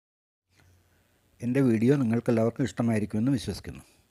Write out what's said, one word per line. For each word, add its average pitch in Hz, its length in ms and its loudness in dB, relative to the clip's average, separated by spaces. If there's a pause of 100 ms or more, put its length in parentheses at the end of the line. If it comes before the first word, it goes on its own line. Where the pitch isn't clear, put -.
(1400)
എൻ്റെ 123 180 0
വീഡിയോ 120 360 4
നിങ്ങൾക്കെല്ലാവർക്കും 117 680 0
ഇഷ്ടമായിരിക്കുമെന്ന് 113 680 -2
വിശ്വസിക്കുന്നു. 92 520 -8 (260)